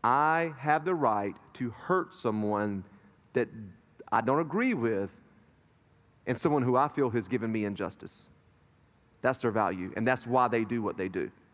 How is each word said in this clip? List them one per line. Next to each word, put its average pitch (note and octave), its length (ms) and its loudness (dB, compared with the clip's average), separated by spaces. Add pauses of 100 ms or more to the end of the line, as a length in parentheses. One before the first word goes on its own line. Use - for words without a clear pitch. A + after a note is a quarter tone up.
"I D#3 560 4
have D3+ 260 2
the F3+ 100 0
right G#2+ 420 0 (180)
to B2 160 -4
hurt - 440 -2
someone G#2 720 -2 (500)
that A#2+ 140 2 (600)
I A2+ 100 2
don't C3 200 2
agree G3+ 340 0
with A2 360 0 (1160)
and B2+ 80 0
someone D3 260 2
who B2 140 2
I C#3 120 4
feel C#3 220 0
has A2 180 -2
given A2+ 240 -2
me G#2+ 120 -2
injustice." - 600 -8 (960)
That's B2+ 200 0
their A#2 120 0
value, F#2+ 440 0
and A2 100 0
that's B2 200 0
why B2 220 4
they A2+ 160 2
do A2+ 180 -4
what G#2 140 -2
they F#2+ 120 -4
do. F#2 220 -4 (240)